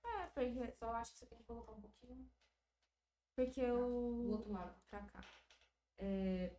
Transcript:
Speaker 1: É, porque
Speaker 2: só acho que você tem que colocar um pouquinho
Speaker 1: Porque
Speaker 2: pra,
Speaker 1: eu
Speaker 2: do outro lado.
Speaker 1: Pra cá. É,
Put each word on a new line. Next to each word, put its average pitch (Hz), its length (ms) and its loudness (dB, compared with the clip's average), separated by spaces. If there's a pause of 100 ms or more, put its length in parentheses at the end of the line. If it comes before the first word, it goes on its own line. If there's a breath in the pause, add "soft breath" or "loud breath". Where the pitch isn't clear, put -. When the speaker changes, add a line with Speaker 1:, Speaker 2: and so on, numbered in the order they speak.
Speaker 1:
É, 392 200 0
porque 247 460 2
Speaker 2:
só 226 200 -4
acho 233 200 -2
que - 60 -18
você 240 60 -14
tem 233 140 -18
que - 60 -20
colocar 233 260 -8
um 214 100 -12
pouquinho 254 480 -14 (1040)
Speaker 1:
Porque 254 260 2
Speaker 2:
pra, 247 80 6
Speaker 1:
eu 240 100 6 (440)
Speaker 2:
do 208 100 2
outro 214 200 -2
lado. 185 220 -4 (160)
Speaker 1:
Pra 208 100 -8
cá. - 220 -12 (760)
É, 190 600 2